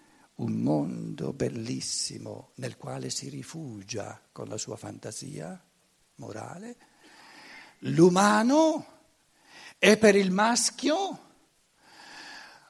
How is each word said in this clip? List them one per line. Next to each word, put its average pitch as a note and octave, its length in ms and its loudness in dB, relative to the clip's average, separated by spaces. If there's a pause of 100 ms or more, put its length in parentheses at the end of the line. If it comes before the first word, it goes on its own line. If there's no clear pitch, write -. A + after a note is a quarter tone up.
(360)
un A2+ 160 -4
mondo B2 800 -2
bellissimo B2 1200 -6
nel B2 200 -10
quale C3 340 -10
si C3+ 180 -8
rifugia A#2 920 -12 (100)
con - 180 -12
la G#2+ 80 -8
sua G#2+ 200 -8
fantasia A2+ 840 -12 (560)
morale. A#2 600 -14 (1000)
L'umano G#3 1080 4 (920)
è G#3 180 8
per G#3 180 8
il G3 160 4
maschio B3+ 1000 0 (1400)